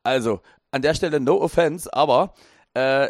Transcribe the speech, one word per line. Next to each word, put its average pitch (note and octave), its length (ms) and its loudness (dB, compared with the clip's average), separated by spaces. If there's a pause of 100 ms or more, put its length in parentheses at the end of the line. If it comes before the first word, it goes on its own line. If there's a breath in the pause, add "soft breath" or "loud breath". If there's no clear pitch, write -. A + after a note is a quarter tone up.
Also, A#2 380 -2 (300 soft breath)
an C3+ 100 -4
der D3 140 2
Stelle D3+ 240 -2
no C#3+ 200 2
offense, E3+ 540 -2
aber, C#3+ 400 2 (400 soft breath)
äh, C3+ 360 0